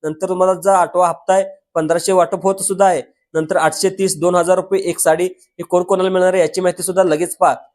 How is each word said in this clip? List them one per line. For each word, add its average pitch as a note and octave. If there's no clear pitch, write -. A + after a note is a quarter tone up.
नंतर D#3
तुम्हाला F#3
जो F3+
आठवा F3
हप्ता -
आहे, F#3+
पंधराशे E3+
वाटप F3
होत F#3+
सुद्धा F#3+
आहे. E3
नंतर D#3+
आठशे D#3+
तीस, F#3+
दोन F3+
हजार F3+
रुपये F#3+
एक E3+
साडी, E3
हे -
कोण F3+
कोणाला F#3
मिळणार F#3
आहे, F#3
याची D#3
माहिती F3+
सुद्धा F#3
लगेच E3+
पहा. D3+